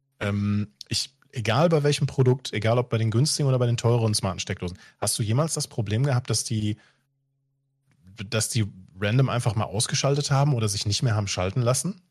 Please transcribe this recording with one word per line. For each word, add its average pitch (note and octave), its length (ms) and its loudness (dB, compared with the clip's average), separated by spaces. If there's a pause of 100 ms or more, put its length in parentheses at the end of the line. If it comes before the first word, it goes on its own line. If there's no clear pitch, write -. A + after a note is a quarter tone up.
(200)
Ähm, G#2 540 -2 (140)
ich, - 260 -6 (180)
egal B2 380 2
bei D3+ 140 4
welchem D3 240 2
Produkt, C3 460 2
egal A2+ 240 2
ob A#2+ 120 0
bei A#2 80 0
den A2+ 140 0
günstigen C#3 380 2
oder C3 100 2
bei B2 60 2
den A#2 120 0
teureren A#2 360 2
smarten F2+ 260 -2
Steckdosen, F2+ 380 -6 (220)
hast - 200 -2
du A#2 40 0
jemals C3 300 0
das D3 140 -6
Problem G#2+ 360 -2
gehabt, C3 260 0
dass A2 160 0
die, G#2+ 320 -2 (1500)
dass A2 200 0
die A2 160 0 (320)
random A2+ 300 4
einfach G#2+ 280 0
mal G#2+ 100 0
ausgeschaltet C#3 680 -2
haben C#3+ 220 2
oder A2 160 0
sich G2+ 160 -4
nicht G#2 180 -2
mehr A2 120 2
haben G#2 120 -2
schalten F#2+ 340 -2
lassen? C3 380 0 (120)